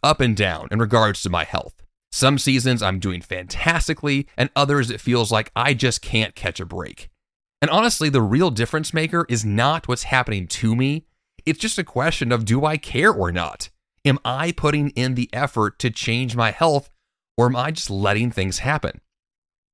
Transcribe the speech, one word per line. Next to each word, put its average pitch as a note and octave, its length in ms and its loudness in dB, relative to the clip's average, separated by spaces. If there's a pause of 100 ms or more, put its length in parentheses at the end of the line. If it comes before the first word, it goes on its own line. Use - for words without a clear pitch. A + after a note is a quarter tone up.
up D3+ 180 2
and A#2 160 2
down, F#2 340 0
in G#2+ 80 0
regards A2 440 2
to F#2 80 -2
my E2+ 140 0
health. - 380 -8 (300)
Some C3+ 260 2
seasons B2+ 440 2
I'm F#2+ 160 0
doing F2+ 240 -4
fantastically, C#3+ 1120 -2
and C3+ 180 0
others C#3 360 2
it G#2 100 -8
feels A#2 320 2
like A2 240 2
I B2+ 160 2
just B2 300 0
can't A2 320 -2
catch - 260 -6
a F2+ 60 -8
break. E2+ 420 -10 (540)
And D3+ 80 2
honestly, F#3+ 400 2
the C3+ 120 4
real C3+ 280 4
difference B2 420 -2
maker E3 360 0
is A2 160 -2
not A#2+ 440 0
what's B2 160 -2
happening G#2+ 440 -2
to A2+ 280 0
me. C#3 300 0 (400)
It's D#3 120 0
just A3 200 -4
a F3+ 60 -2
question B2+ 460 -2
of, A#2+ 140 0
do A#2+ 200 2
I D#3 120 0
care D#3+ 360 2
or F2+ 200 -2
not? E2+ 380 -6 (340)
Am C3+ 200 4
I C#3 280 -2
putting D3 380 0
in B2+ 240 -2
the B2 180 -2
effort A#2 480 -2
to B2+ 100 0
change A#2 460 -2
my A2+ 140 2
health, D3+ 400 0 (500)
or A#2+ 60 6
am B2+ 100 2
I C3+ 140 -2
just - 180 -6
letting G2+ 420 0
things F#2 280 -2
happen? - 420 -4 (720)